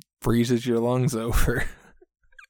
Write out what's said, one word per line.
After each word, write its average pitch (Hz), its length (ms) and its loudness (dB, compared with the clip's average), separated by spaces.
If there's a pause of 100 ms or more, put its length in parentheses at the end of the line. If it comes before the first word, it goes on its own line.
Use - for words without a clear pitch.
(220)
freezes 117 440 0
your 117 140 0
lungs 123 360 0
<laughs> - 0 -
over. 117 500 0 (840)